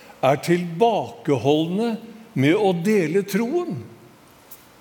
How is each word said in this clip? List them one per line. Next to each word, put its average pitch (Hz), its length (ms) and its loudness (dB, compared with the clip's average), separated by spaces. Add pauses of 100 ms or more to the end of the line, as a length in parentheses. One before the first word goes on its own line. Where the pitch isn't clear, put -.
(260)
er 135 160 2
tilbakeholdne 170 1500 0 (420)
med 143 240 4
å 196 160 2
dele 180 500 0
troen. 233 540 -4 (1040)